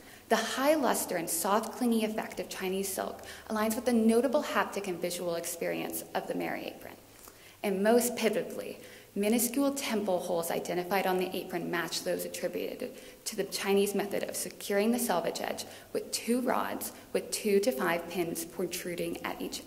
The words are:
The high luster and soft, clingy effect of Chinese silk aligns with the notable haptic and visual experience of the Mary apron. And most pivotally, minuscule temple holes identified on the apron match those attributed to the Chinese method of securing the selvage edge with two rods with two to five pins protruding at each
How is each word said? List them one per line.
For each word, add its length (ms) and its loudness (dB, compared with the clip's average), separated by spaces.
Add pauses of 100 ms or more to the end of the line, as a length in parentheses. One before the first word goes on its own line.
(280)
The 80 4
high 400 4
luster 400 2
and 120 -2
soft, 480 2
clingy 280 4
effect 340 -4
of 100 -4
Chinese 400 -2
silk 340 -4 (280)
aligns 240 2
with 100 -4
the 80 4
notable 520 6
haptic 420 0
and 160 -4
visual 320 -2
experience 680 -4 (100)
of 140 -2
the 80 -2
Mary 400 -4
apron. 180 -14 (680)
And 200 0
most 340 6
pivotally, 600 0 (380)
minuscule 580 2
temple 460 0
holes 320 -2
identified 560 0
on 120 2
the 180 0
apron 340 -4
match 320 -2
those 220 -2
attributed 680 -4 (360)
to 100 -8
the 80 0
Chinese 500 2
method 280 0
of 120 -4
securing 560 0
the 80 4
selvage 420 0
edge 240 -4 (280)
with 200 -4
two 280 2
rods 520 0 (200)
with 180 -2
two 300 4
to 100 2
five 380 0
pins 360 -2
protruding 800 -6
at 160 -4
each 260 -6